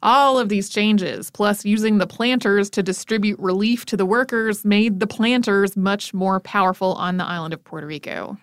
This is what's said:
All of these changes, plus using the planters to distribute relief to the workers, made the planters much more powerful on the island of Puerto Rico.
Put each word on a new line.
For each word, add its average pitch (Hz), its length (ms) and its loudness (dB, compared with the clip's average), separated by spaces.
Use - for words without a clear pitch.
All 262 340 6
of 233 120 0
these 202 200 0
changes, 208 600 0
plus 202 340 0
using 214 320 2
the 185 80 2
planters 226 640 0
to 202 140 -2
distribute 208 560 -2
relief 202 480 0
to 214 100 -4
the 196 80 2
workers, 220 580 0
made 208 360 2
the 214 80 0
planters 214 680 0
much 196 380 -2
more 190 260 0
powerful 185 540 0
on 180 240 -4
the 175 80 -2
island 165 260 -6
of 160 120 -10
Puerto 156 240 -12
Rico. 147 560 -10